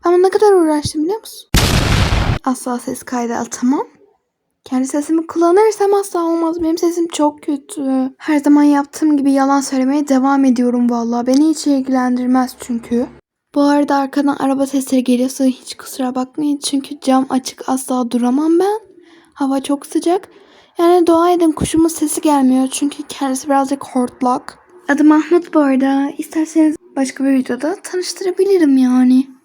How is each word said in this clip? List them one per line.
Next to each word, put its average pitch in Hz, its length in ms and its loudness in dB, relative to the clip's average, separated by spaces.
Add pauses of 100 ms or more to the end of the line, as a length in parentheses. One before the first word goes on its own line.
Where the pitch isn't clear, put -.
Ben 349 80 2
bunu 359 100 4
ne 381 60 6
kadar 415 240 4
uğraştım 311 500 0
biliyor 392 160 -4
musun? - 300 -20 (920)
Asla 247 360 -4
ses 247 240 -10
kaydı 233 320 -4
atamam. 247 520 -2 (760)
Kendi 262 240 -4
sesimi 320 400 -2
kullanırsam 403 680 2
asla 392 320 -2
olmaz. 330 360 -2
Benim 330 160 -2
sesim 339 300 -2
çok 294 360 -2
kötü. 269 760 -4
Her 302 220 0
zaman 294 240 4
yaptığım 294 540 2
gibi 277 140 2
yalan 277 300 2
söylemeye 269 460 0
devam 269 380 2
ediyorum 247 440 2
vallahi. 240 380 -2
Beni 277 220 4
hiç 302 180 -2
ilgilendirmez 254 920 0
çünkü. 233 480 -4 (480)
Bu 285 60 2
arada 285 340 2
arkadan 277 440 -2
araba 269 280 0
sesleri 262 360 -2
geliyorsa 254 420 0
hiç - 320 -4
kusura 254 380 -8
bakmayın. 285 420 -4
Çünkü 277 440 -6
cam 262 280 2
açık - 400 -6
asla 254 420 -4
duramam 269 480 0
ben. 403 200 0 (540)
Hava 269 280 -2
çok 277 240 -4
sıcak. 339 440 -2 (480)
Yani 349 300 4
dua 339 240 4
edin 339 200 2
kuşumun 320 360 0
sesi 320 340 -4
gelmiyor. 262 500 2
Çünkü 285 380 -6
kendisi 262 380 -6
birazcık 277 380 0
hortlak. 247 720 -4 (300)
Adı 285 140 2
Mahmut 311 500 4
bu 311 60 4
arada. 269 580 0
İsterseniz 311 580 0 (200)
başka 262 300 -4
bir 269 80 2
videoda 254 500 -2
tanıştırabilirim 359 960 0
yani. 254 500 4 (180)